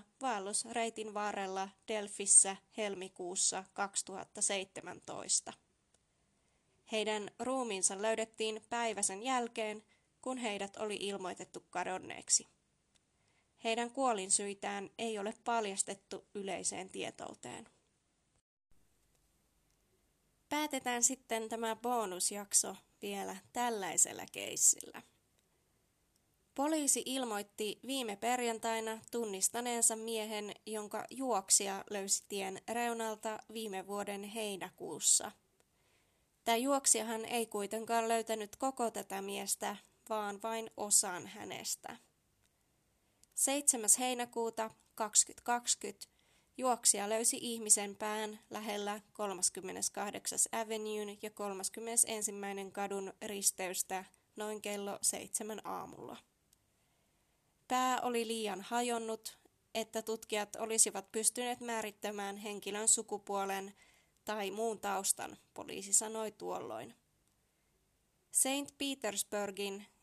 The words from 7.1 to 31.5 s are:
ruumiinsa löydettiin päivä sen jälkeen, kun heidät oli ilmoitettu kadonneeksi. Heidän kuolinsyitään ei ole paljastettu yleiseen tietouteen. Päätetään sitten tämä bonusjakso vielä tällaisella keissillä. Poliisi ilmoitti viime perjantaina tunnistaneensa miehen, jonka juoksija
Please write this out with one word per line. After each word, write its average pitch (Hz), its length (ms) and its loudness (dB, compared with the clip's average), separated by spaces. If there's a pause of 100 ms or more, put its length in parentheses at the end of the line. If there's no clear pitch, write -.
ruumiinsa 240 640 0
löydettiin 220 680 0
päivä 226 320 -2
sen 196 220 -2
jälkeen, 233 600 -2 (380)
kun 254 160 -4
heidät 202 400 -4
oli 208 180 -2
ilmoitettu 190 760 -6
kadonneeksi. - 800 0 (1160)
Heidän 240 280 2
kuolinsyitään 202 1080 0
ei 226 220 -2
ole 202 140 -2 (100)
paljastettu 202 920 -2
yleiseen 190 540 -4
tietouteen. - 800 -10 (2750)
Päätetään 262 540 0
sitten 226 460 0
tämä 226 260 0
bonusjakso 202 1000 0 (260)
vielä 196 360 -4 (160)
tällaisella 226 800 2
keissillä. - 720 2 (1500)
Poliisi 285 500 4
ilmoitti 214 840 -2
viime 247 280 -2
perjantaina 226 840 0 (120)
tunnistaneensa 233 840 2
miehen, 220 600 -4 (100)
jonka 214 440 -4
juoksija 202 800 2